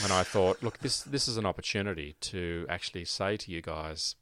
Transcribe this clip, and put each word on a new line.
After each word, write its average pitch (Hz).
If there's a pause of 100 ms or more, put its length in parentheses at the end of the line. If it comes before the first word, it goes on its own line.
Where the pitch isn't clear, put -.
and 98
I 92
thought, 95
"Look, 113
this, -
this 139
is 113
an 104
opportunity 90
to 85
actually 87
say 101
to -
you 85
guys, 78